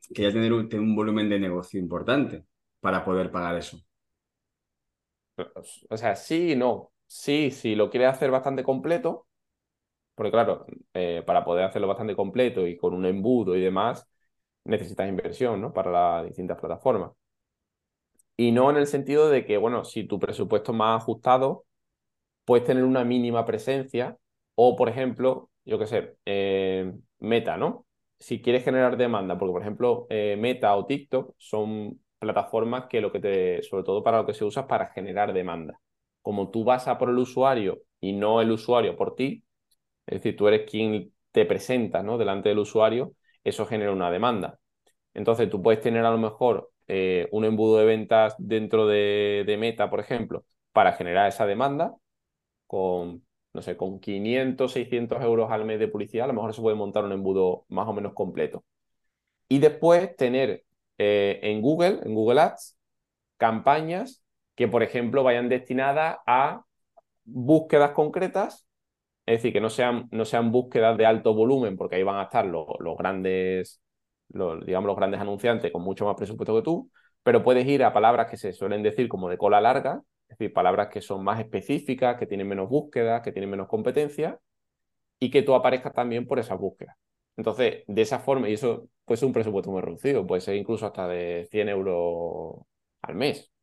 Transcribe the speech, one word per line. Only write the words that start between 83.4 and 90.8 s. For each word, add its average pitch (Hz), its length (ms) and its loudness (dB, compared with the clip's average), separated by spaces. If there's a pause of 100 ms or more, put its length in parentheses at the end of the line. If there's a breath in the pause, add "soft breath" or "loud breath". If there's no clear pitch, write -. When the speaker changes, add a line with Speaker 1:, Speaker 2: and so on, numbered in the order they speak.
Speaker 2:
menos 98 180 -8
competencia, 147 680 -4 (800)
y 127 120 -2
que 139 120 6
tú 135 120 4
aparezcas 127 400 2
también 123 320 -2
por 131 120 -2
esas 101 200 -6
búsquedas. - 380 -10 (400)
Entonces, 110 500 -2
de 107 160 0
esa 120 180 0
forma, 131 280 0
y 107 60 0
eso 113 340 -4 (160)
puede 113 140 0
ser - 80 0
un 120 60 0
presupuesto 101 380 -2
muy 95 120 -4
reducido, 104 440 -2
puede 92 140 -2
ser 98 160 -4
incluso 104 300 -4